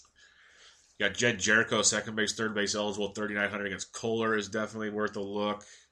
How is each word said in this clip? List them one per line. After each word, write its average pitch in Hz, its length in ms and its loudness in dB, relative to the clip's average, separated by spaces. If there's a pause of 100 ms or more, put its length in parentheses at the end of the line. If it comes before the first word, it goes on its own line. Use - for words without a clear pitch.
(1000)
You 104 100 2
got 95 80 -2
Jed 117 240 2
Jericho, 107 420 4
second 107 320 2
base, 104 200 0
third 110 200 -2
base 101 200 0
eligible, 104 340 0
thirty-nine 104 420 -2
hundred 101 160 -4
against 95 260 -6
Kohler 113 440 0
is 101 120 -2
definitely 107 420 -4
worth 104 260 -2
a 104 40 -4
look. 101 440 -2 (280)